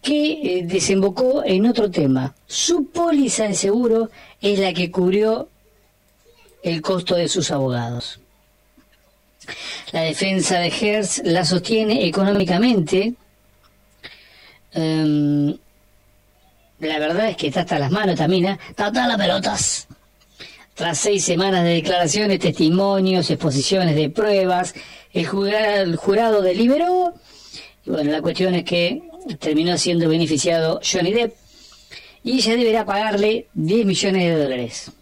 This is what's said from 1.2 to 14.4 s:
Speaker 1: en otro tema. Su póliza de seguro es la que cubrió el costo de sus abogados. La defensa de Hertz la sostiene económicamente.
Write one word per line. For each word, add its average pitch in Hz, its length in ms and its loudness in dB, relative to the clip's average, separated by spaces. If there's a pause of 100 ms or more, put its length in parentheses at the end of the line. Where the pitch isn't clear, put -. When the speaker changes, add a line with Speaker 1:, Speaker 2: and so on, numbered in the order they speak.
Speaker 1:
en 196 200 2
otro 226 260 2
tema. 131 420 0 (140)
Su 339 420 -2
póliza 294 600 0
de 196 60 -2
seguro 226 540 2 (300)
es 202 180 0
la 190 160 0
que 170 160 -2
cubrió 208 600 0 (1120)
el 165 180 -4
costo 180 340 -2
de 170 120 2
sus 165 240 -2
abogados. 120 720 -4 (1700)
La 165 120 -2
defensa 180 560 0
de 175 100 0
Hertz 208 560 -2
la 175 180 2
sostiene 214 640 0
económicamente. 196 1040 2 (1600)